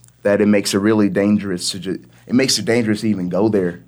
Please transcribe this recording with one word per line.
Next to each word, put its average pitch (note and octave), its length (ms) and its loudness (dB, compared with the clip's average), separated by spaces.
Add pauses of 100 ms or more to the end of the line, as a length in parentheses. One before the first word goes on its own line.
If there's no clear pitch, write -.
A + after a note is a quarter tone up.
(220)
that G2+ 180 2
it G#2 60 4
makes G#2 280 2
it G#2 40 2
really G#2 300 2
dangerous G2 600 -2
to G2+ 100 -10
ju-, F2 200 -8 (260)
it - 80 -6
makes C3 240 0
it G#2+ 60 -6
dangerous A2 360 0
to A2+ 80 -2
even F#2 200 -2
go F#2 200 0
there F#2 400 -2